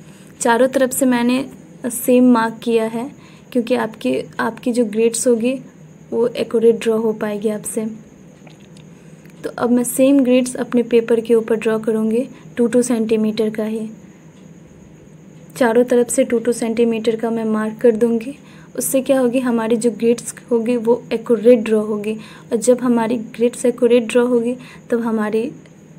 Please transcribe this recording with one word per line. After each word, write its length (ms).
चारों 300
तरफ 220
से 140
मैंने 400
same 320
mark 320
किया 240
है, 220
क्योंकि 240
आपकी, 420
आपकी 320
जो 140
ग्रिड्स 420
होगी 320
वो 160
accurate 520
draw 180
हो 160
पाएगी 380
आपसे। 380
तो 140
अब 140
मैं 120
same 360
grids 360
अपने 280
paper 380
के 140
ऊपर 200
ड्रॉ 240
करूँगी 440
टू 100
टू 140
centimeter 680
का 140
ही। 180
चारों 260
तरफ 260
से 140
टू 160
टू 120
centimeter 640
का 140
मैं 160
mark 360
कर 140
दूँगी। 380
उससे 240
क्या 180
होगी, 200
हमारी 360
जो 160
grids 420
होगी 260
वो 240
accurate 460
draw 220
होगी, 320
और 440
जब 240
हमारी 360
grids 300
accurate 420
draw 200
होगी 280
तब 100
हमारी 480